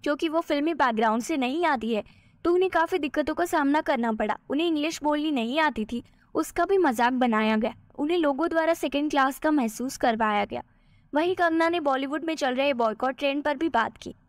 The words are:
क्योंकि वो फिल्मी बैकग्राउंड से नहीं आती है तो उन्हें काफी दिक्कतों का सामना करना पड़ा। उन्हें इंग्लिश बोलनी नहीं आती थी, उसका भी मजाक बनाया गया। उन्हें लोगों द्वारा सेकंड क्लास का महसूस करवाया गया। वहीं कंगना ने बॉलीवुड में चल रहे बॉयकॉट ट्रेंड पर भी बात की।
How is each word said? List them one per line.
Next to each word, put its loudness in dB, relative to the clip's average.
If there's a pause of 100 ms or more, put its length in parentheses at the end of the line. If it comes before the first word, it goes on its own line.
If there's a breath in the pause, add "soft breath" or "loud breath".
क्योंकि -2
वो 0
फिल्मी -2
बैकग्राउंड 0
से -4
नहीं -2
आती 0
है -4 (400 soft breath)
तो 2
उन्हें 2
काफी 0
दिक्कतों -2
का 0
सामना 2
करना 0
पड़ा। -2 (120)
उन्हें 0
इंग्लिश -2
बोलनी 0
नहीं -2
आती 0
थी, -8 (320 soft breath)
उसका 0
भी 2
मजाक 2
बनाया 2
गया। -2 (240)
उन्हें 0
लोगों 2
द्वारा 2
सेकंड -2
क्लास 2
का 0
महसूस -2
करवाया 0
गया। -8 (500 soft breath)
वहीं 0
कंगना 2
ने 0
बॉलीवुड -2
में -2
चल 0
रहे 2
बॉयकॉट 0
ट्रेंड -2
पर -2
भी -2
बात 0
की। -14 (140)